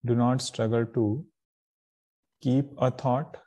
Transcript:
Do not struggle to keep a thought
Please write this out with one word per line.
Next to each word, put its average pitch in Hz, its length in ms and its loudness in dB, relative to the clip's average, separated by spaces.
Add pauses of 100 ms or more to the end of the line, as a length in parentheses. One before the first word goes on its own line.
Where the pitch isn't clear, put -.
Do 120 80 2
not 123 260 2
struggle 117 460 -2
to 117 400 -2 (1120)
keep 135 380 0
a 127 120 2
thought 131 460 -2 (100)